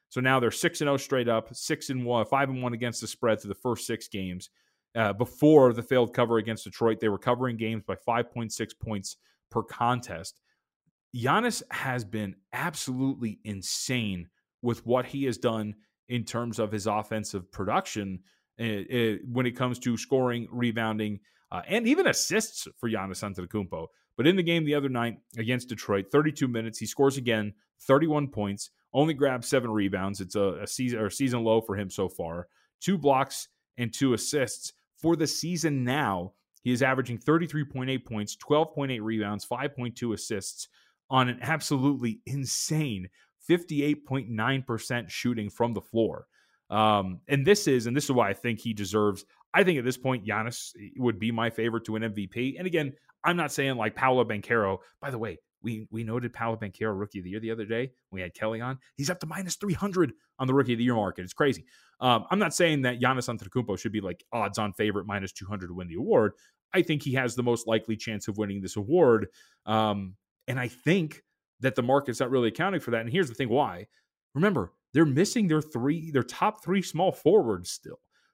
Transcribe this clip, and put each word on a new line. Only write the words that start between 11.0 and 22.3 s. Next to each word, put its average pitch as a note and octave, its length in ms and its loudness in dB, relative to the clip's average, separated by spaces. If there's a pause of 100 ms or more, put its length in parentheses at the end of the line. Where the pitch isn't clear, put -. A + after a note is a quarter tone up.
Giannis E3+ 560 0
has B2 320 -4
been G2+ 320 -6 (160)
absolutely C3 920 -4
insane G2+ 840 -4 (340)
with A#2+ 240 -4
what B2 200 2
he C#3 180 -6
has B2+ 140 -2
done A2 380 -2 (340)
in A#2+ 160 -4
terms A#2+ 340 -4
of G#2+ 120 -2
his G#2 140 -4
offensive G#2+ 640 -4
production, G2+ 680 -4 (400)
uh, A2+ 40 -6
uh, A2+ 520 0 (160)
when B2+ 140 0
it A#2+ 100 -2
comes B2 240 -2
to A#2+ 180 0
scoring, A#2+ 540 0
rebounding, A2 680 -2 (320)
uh, F2+ 160 -6
and A3+ 200 0
even D#4+ 200 4
assists - 600 -2 (100)